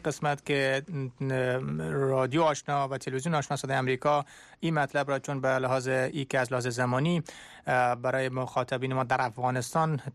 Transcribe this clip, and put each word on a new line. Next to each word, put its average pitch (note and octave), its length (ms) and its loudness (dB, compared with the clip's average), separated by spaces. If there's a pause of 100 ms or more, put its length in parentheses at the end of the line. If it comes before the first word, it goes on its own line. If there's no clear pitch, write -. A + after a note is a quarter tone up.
قسمت C#3+ 400 -2
که C#3 380 0 (380)
ن-، C3 600 -2
رادیو C3+ 600 2
آشنا C#3+ 460 2
و C3+ 100 -4
تلویزیون C3 380 -2
آشنا - 220 0
صدای C3+ 200 -2
امریکا C3 480 2 (340)
این E3 140 0
مطلب C#3+ 360 0
را C#3 100 0
چون C#3 220 -4
به C3 60 0
لحاظ C3 400 2
ای C3 380 0
که C3+ 140 0
از B2+ 120 0
لحاظ B2 160 0
زمانی، B2+ 560 2 (440)
اه، B2 280 4
برای B2+ 340 0
مخاطبین B2+ 640 -2
ما C3 100 0
در B2+ 180 2
افغانستان B2+ 800 0 (140)